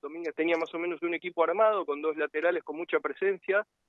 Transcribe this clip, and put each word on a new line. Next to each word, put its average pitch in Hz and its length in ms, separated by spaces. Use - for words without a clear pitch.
Domínguez 156 320
tenía 165 220
más 165 180
o 165 60
menos 175 220
un 170 120
equipo 175 300
armado 202 420
con 147 160
dos 156 140
laterales 156 480
con 151 120
mucha 165 220
presencia, 190 640